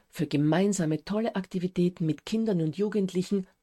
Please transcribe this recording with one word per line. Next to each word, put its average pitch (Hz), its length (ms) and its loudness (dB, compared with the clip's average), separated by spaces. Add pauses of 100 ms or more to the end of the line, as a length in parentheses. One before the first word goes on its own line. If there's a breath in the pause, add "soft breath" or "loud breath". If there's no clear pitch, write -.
für 151 180 -4
gemeinsame 156 800 2
tolle 220 320 -2
Aktivitäten 180 680 -2
mit 151 200 -2
Kindern 214 360 0
und 156 140 -2
Jugendlichen 190 720 0 (160)